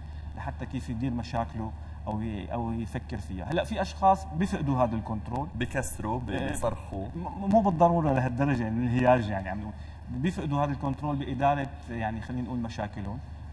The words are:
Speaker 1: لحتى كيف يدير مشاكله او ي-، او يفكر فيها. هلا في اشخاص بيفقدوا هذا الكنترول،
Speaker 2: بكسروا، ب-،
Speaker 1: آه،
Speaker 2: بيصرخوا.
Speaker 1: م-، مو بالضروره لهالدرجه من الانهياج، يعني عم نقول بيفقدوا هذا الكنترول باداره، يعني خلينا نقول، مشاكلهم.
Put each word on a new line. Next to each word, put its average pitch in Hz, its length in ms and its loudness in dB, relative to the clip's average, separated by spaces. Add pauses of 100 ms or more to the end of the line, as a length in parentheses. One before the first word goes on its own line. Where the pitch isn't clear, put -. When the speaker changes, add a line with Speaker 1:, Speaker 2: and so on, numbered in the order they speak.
(380)
Speaker 1:
لحتى 131 280 -6
كيف - 240 -6
يدير 127 240 -2
مشاكله 113 580 -4 (360)
او 107 140 -2
ي-، 104 320 -4
او 117 180 -2
يفكر 113 460 -4
فيها. 95 280 -6
هلا 170 180 0
في 208 180 -2
اشخاص 190 540 4
بيفقدوا 156 480 2
هذا 113 120 2
الكنترول، 113 600 -4
Speaker 2:
بكسروا، 123 640 -2
ب-، 123 100 -6
Speaker 1:
آه، 139 180 -2
Speaker 2:
بيصرخوا. 110 680 -2
Speaker 1:
م-، 180 340 -4
مو 220 120 8
بالضروره 170 520 6
لهالدرجه 127 560 2
من 117 180 2
الانهياج، 123 400 6
يعني 95 220 -2
عم 98 120 -4
نقول 107 120 -8 (360)
بيفقدوا 143 540 0
هذا 147 80 0
الكنترول 143 440 -2
باداره، 139 520 2 (220)
يعني 113 320 -2
خلينا 123 260 -4
نقول، 123 120 -4
مشاكلهم. 107 600 -4 (340)